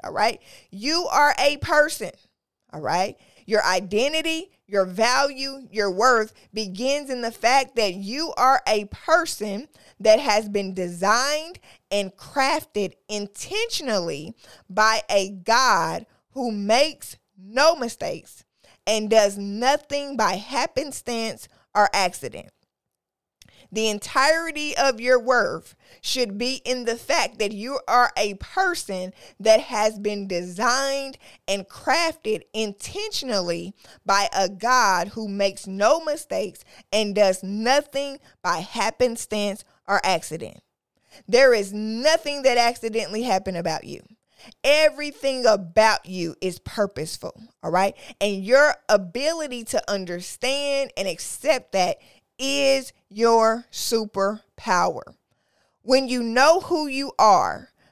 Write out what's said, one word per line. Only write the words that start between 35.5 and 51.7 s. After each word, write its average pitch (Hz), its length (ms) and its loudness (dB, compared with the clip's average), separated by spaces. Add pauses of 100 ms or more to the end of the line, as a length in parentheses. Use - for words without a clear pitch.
no 208 320 4
mistakes 294 640 -6 (300)
and 208 200 0
does 190 300 4
nothing 269 760 -2 (220)
by 175 180 -2
happenstance 214 1080 -2 (200)
or 196 200 0
accident. 165 560 -2 (640)
There 247 260 6
is 202 200 -2
nothing 277 680 -2
that 247 140 4
accidentally 226 680 -2
happened 190 340 -2
about 170 260 -6
you. - 160 -16 (640)
Everything 277 840 0
about 208 600 4
you 175 340 -6
is 180 200 -6
purposeful, - 720 -6 (300)
all 160 80 -4
right? 190 240 0 (260)
And 196 240 -2
your 277 300 4 (120)
ability 247 800 -2
to - 260 -4
understand 254 1040 -4
and 190 120 -4
accept - 640 -4